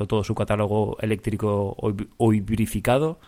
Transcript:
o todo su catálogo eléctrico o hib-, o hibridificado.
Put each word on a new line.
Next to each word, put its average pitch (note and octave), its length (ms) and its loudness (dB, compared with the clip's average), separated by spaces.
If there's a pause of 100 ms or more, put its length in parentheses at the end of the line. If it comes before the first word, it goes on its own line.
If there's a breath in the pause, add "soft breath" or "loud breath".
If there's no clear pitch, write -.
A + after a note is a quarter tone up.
o G#2 60 -4
todo A2 160 2
su A2 120 -2
catálogo G#2+ 640 0
eléctrico G2+ 800 -2
o G#2+ 120 -2
hib-, G#2 180 -4 (100)
o A2+ 160 6
hibridificado. A2 920 0